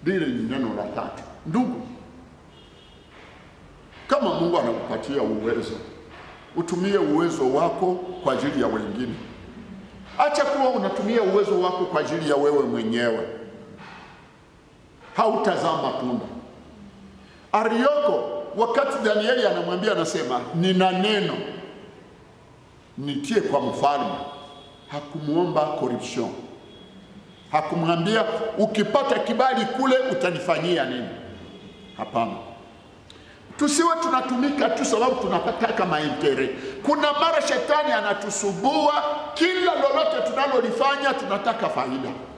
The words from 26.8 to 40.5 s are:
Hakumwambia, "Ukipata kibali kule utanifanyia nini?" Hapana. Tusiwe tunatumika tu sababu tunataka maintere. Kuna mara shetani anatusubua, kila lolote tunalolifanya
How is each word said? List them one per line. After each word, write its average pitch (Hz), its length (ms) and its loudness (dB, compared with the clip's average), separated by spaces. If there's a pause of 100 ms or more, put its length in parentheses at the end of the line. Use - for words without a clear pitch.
Hakumwambia, 170 760 2 (320)
"Ukipata 214 600 2
kibali 233 460 2
kule 262 300 2 (160)
utanifanyia 165 720 0
nini?" 123 240 -6 (880)
Hapana. 110 340 -2 (1300)
Tusiwe 330 440 2
tunatumika 262 680 0
tu - 160 0
sababu 233 300 2
tunataka 208 680 0
maintere. 147 600 0 (380)
Kuna 294 280 4
mara 320 340 4
shetani - 440 2
anatusubua, 214 1000 2 (400)
kila 359 420 2
lolote 269 560 2
tunalolifanya 269 840 2